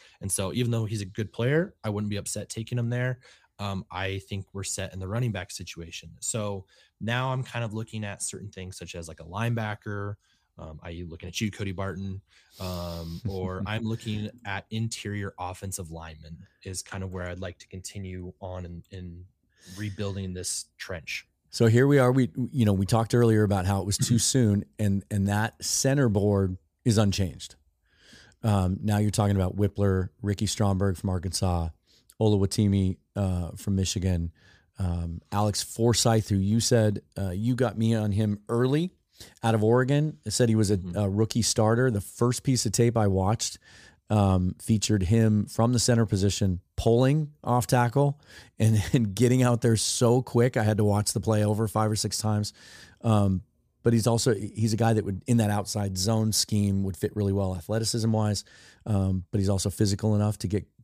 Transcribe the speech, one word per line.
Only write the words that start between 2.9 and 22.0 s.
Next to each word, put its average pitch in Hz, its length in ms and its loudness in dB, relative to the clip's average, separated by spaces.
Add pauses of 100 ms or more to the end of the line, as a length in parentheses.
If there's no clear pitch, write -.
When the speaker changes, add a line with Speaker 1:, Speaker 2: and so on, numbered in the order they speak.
Speaker 1:
Um, 98 320 -6
I 95 360 -6
think 98 260 -8
we're 98 100 -8
set - 300 -8
in 95 60 -10
the 95 80 -8
running 113 240 -2
back 92 200 -8
situation. 85 680 -14
So 104 460 -6 (340)
now 123 320 -2
I'm 131 120 -4
kind 117 220 -6
of 104 80 -8
looking 110 300 -8
at 101 200 -10
certain - 260 -10
things 90 280 -14
such - 180 -14
as, 85 120 -12
like, 80 120 -16
a 82 60 -16
linebacker, 104 920 -6 (420)
um, 80 260 -14
I 87 80 -12
E 85 120 -10
looking 82 260 -14
at - 100 -10
you, 110 120 -2
Cody 98 200 -8
Barton, 95 500 -8 (380)
um, 87 680 -10
or 92 360 -6
Speaker 2:
<laughs> 95 40 -8
Speaker 1:
I'm 110 160 -6
looking 110 460 -6 (160)
at 98 260 -8
interior 107 640 -6
offensive 90 540 -10
linemen 80 460 -16 (260)
is 92 180 -10
kind 95 220 -10
of 95 80 -8
where 90 160 -8
I'd 90 120 -10
like 90 200 -12
to - 80 -20
continue 92 720 -12
on 92 260 -10
in, 85 260 -14
in 90 340 -14 (520)
rebuilding 98 560 -6
this - 320 -8 (120)
trench. - 500 -10 (220)
Speaker 2:
So - 180 2
here 120 180 6
we 143 140 6
are. 123 120 4